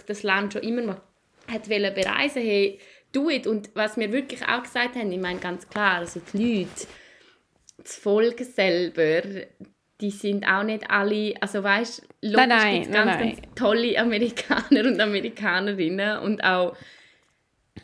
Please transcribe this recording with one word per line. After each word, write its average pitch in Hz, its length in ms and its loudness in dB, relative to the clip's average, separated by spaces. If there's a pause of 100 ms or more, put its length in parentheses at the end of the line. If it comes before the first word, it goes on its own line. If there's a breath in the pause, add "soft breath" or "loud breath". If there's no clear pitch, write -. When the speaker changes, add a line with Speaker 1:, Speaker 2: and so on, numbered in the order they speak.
Speaker 1:
das 208 160 -8
Land 202 320 2
schon 208 80 -4
immer 233 200 -2
mal 196 180 -6 (520)
hat 220 160 -8
wollen 202 260 0
bereisen, 254 480 0
hey, 202 360 0 (340 loud breath)
do 285 180 0
it. 269 160 -2
Und 214 280 -2
was 214 220 -2
wir 220 140 -2
wirklich 269 380 -4
auch 247 140 0
gesagt 247 340 -4
haben, 208 160 -2
ich 185 80 -4
meine 180 180 -4
ganz 180 300 -8
klar, 196 300 0
also 175 220 -8 (120)
die 220 280 0
Leute, - 260 -8 (920 loud breath)
das - 180 -16
Volk 226 440 2
selber, 175 840 2 (760)
die 208 100 -2
sind 202 360 -2
auch 196 180 2
nicht 220 260 -4
alle, 208 500 0
also 202 220 -4
weisst, 208 400 0 (180)
logisch 214 180 0
Speaker 2:
Nein, 254 100 6
nein, 214 340 4
Speaker 1:
gibt's - 140 -4
ganz, 214 100 4
Speaker 2:
nein, 202 300 0
Speaker 1:
ganz - 40 -16 (140)
tolle 233 440 2
Amerikaner 226 880 2
und 202 140 2
Amerikanerinnen 196 1200 0
und 208 240 -2
auch, 185 340 2 (1080 loud breath)